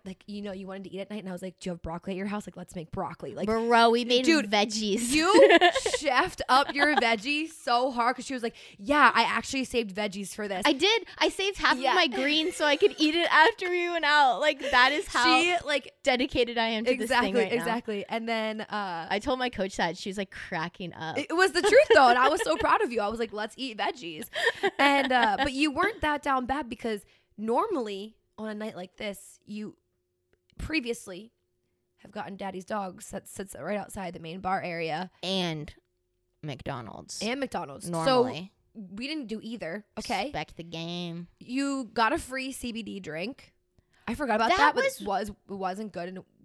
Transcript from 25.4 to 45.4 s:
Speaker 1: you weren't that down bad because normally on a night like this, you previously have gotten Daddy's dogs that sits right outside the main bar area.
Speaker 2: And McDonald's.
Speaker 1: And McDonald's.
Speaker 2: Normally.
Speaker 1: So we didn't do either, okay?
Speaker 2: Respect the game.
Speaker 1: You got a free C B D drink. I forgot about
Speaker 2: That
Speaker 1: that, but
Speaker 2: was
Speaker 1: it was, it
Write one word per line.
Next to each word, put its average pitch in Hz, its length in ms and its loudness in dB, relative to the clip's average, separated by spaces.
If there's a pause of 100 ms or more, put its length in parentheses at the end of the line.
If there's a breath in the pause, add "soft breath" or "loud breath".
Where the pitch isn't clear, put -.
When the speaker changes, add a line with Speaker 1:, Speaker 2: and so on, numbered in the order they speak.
Speaker 1:
you 285 160 0
weren't 339 320 -2
that 294 200 -2
down 262 220 -2
bad 262 240 -4
because 220 320 -6 (380 soft breath)
normally 220 760 -4 (200)
on 220 120 -10
a 214 60 -8
night 214 200 -8
like 180 220 -14
this, 202 480 -10
you 208 320 -12 (840)
previously 226 720 -6 (680)
have - 120 -20
gotten 196 260 -10
Daddy's 190 280 -6
dogs 202 460 -6
that 196 180 -10
sits - 300 -12
right 175 180 -4
outside 190 380 -8
the 170 60 -14
main 165 200 -12
bar 185 220 -2
area. 170 480 -4 (120)
Speaker 2:
And 170 520 -2 (680)
McDonald's. - 800 -10
Speaker 1:
And 247 180 -4
McDonald's. 170 500 -6
Speaker 2:
Normally. 196 600 0 (220)
Speaker 1:
So 233 60 -16 (140)
we 240 120 -10
didn't 294 200 -6
do 214 160 -8
either, 208 420 -10 (140)
okay? 208 260 -4
Speaker 2:
Respect 156 320 -8
the 165 80 -14
game. 170 640 -8 (100)
Speaker 1:
You 269 540 -4
got 233 200 2
a 330 60 0
free 262 340 -8
C 240 200 -10
B 226 100 -8
D 202 180 -12
drink. 180 520 -10 (560 soft breath)
I 233 60 -4
forgot 233 220 0
about 226 140 2
Speaker 2:
That 359 80 4
Speaker 1:
that, 302 160 6
but 494 100 2
Speaker 2:
was 539 160 -2
Speaker 1:
it 196 60 -8
was, 202 220 -2
it 202 60 -12 (140)